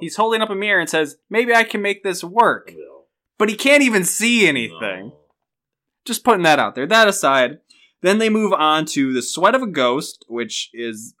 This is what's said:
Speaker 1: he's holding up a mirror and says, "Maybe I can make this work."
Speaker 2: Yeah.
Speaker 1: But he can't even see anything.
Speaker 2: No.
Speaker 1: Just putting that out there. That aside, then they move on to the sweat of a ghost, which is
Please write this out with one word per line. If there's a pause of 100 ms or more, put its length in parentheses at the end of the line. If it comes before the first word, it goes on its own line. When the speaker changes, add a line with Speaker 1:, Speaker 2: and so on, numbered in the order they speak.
Speaker 1:
he's
holding
up
a
mirror
and
says, (120)
"Maybe
I
can
make
this
work."
Speaker 2:
Yeah. (540)
Speaker 1:
But
he
can't
even
see
anything.
Speaker 2:
No. (880)
Speaker 1:
Just
putting
that
out
there.
That
aside, (420)
then
they
move
on
to
the
sweat
of
a
ghost,
which
is